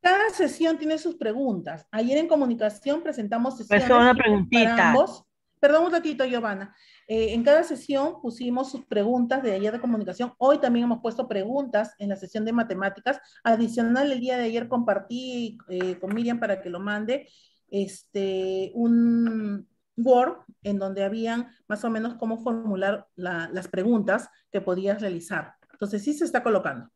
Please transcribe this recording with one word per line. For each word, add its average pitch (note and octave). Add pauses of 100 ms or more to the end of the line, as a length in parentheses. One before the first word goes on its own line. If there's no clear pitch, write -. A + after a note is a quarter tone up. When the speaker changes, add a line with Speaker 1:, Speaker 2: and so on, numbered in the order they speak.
Speaker 1:
Cada G4
sesión E4
tiene D#4
sus E4+
preguntas. G#3
Ayer A#3+
en E4
comunicación C4+
presentamos A#3+
Speaker 2:
Pues -
Speaker 1:
sesiones A#3+
Speaker 2:
una A#3+
Speaker 1:
y B3
para -
Speaker 2:
preguntita. A3
Speaker 1:
ambos. D4 (360)
Perdón D4+
un E4+
ratito, D#4
Giovanna. A3 (320)
Eh, A3
en A#3
cada D4
sesión D4
pusimos A#3+
sus -
preguntas A#3+
de A3
ayer G3+
de A#3
comunicación. A#3
Hoy C#4+
también A#3+
hemos A#3
puesto A#3
preguntas A3
en G3+
la G3
sesión G3+
de A3+
matemáticas. A3 (240)
Adicional, A#3
el C4
día B3
de B3
ayer A3+
compartí, A#3+ (120)
eh, F3+
con F#3+
Miriam A#3
para G3+
que F3+
lo F3
mande, G#3+ (420)
este, F#3+
un A#3 (280)
Word B3+ (260)
en G3+
donde G3
habían A3+ (200)
más G#3
o A#3
menos A3+
cómo A3+
formular G3+
la, F3
las F3+
preguntas G3 (220)
que G3
podías G3
realizar. F3 (180)
Entonces, G3+
sí D4
se E4
está A#3+
colocando. E3+